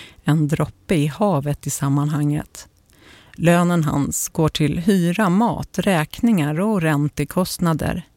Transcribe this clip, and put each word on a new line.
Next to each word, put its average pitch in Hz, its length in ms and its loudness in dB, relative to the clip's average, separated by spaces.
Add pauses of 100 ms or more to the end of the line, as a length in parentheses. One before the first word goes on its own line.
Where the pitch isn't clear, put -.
(240)
En 151 240 2
droppe 156 460 -4
i 147 120 2
havet 147 600 -2
i 139 40 -6
sammanhanget. 147 1000 -2 (640)
Lönen 175 500 2
hans 143 440 -2
går 160 200 0
till 147 300 -2
hyra, 175 500 2
mat, 190 500 0
räkningar 170 840 0
och 208 200 0
räntekostnader. 156 1200 -2 (140)